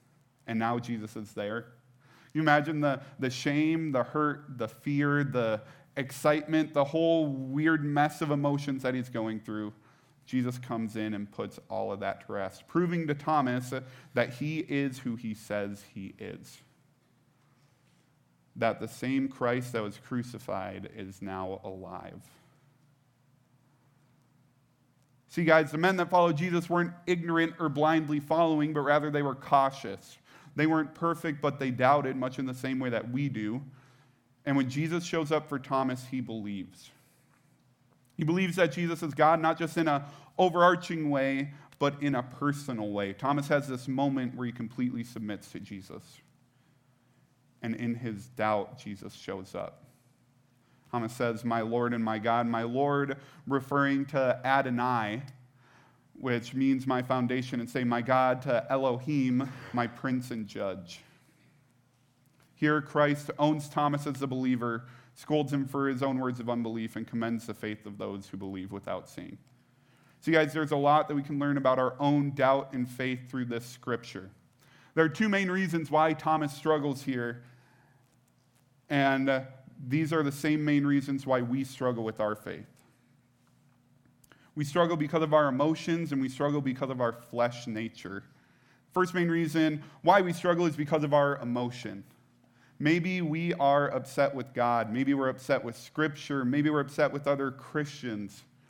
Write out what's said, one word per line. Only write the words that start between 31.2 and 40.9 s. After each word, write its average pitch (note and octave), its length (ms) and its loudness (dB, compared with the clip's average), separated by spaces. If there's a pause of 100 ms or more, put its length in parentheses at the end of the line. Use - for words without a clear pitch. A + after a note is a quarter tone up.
but C#3+ 180 0
they C3+ 120 -2
doubted, C3+ 460 4
much B2+ 220 -4
in C3+ 80 -2
the B2+ 80 -6
same C3 240 -4
way B2+ 120 -2
that A2+ 200 -2
we C#3 180 -2
do. A2 340 -4 (840)
And C#3 120 2
when C3 120 2
Jesus D#3+ 360 -2
shows D#3+ 260 -2
up D3+ 180 0
for C#3+ 100 -4
Thomas, C3 480 -2
he C3 140 -6
believes. G#2 680 -8 (1300)
He D#3+ 80 -2
believes F3 320 0
that E3+ 160 4
Jesus E3+ 320 -2
is C#3+ 100 -4
God, D#3 260 6
not D#3+ 180 2
just E3 180 -4
in E3 100 2
an C#3+ 160 2 (360)
overarching F3 720 4